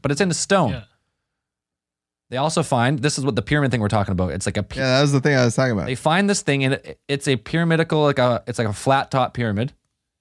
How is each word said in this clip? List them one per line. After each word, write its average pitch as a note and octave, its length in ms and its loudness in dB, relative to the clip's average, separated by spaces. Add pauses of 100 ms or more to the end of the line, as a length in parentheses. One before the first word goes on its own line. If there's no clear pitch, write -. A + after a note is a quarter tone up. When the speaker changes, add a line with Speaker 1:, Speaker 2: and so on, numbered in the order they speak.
Speaker 1:
but C3+ 100 -2
it's C#3+ 100 -4
in F#3+ 100 2
a - 40 -2
stone. F#3 360 2
Speaker 2:
Yeah. A2+ 120 -8 (1500)
Speaker 1:
They A#2+ 60 -8
also D#3 260 0
find, C3 380 2
this C#3 180 -2
is C3+ 60 -4
what C3 140 0
the A#2+ 40 -2
pyramid C#3+ 300 0
thing A#2+ 80 -2
we're G#2 80 0
talking G#2 240 0
about. F2+ 220 -2
It's F#2 120 -6
like G2 120 -4
a G2+ 60 -2
py- - 180 -10
Speaker 3:
Yeah, C3 160 2
that C#3 40 4
was C#3+ 120 2
the C#3 80 2
thing D3 160 2
I B2 80 4
was A#2 100 0
talking C3 160 0
about. G2+ 140 -2
Speaker 1:
They C3 100 -4
find F#3 340 0
this G3 120 0
thing, C#3 240 0
and C3 80 2
it, - 340 -10
it's C#3 180 -4
a C3+ 120 2
pyramidical, E3 680 0
like C#3+ 160 2
a, B2 280 2
it's B2 120 -8
like A2+ 80 0
a G#2 60 -4
flat C3+ 380 0
top C3 220 -2
pyramid, A2+ 380 -2 (500)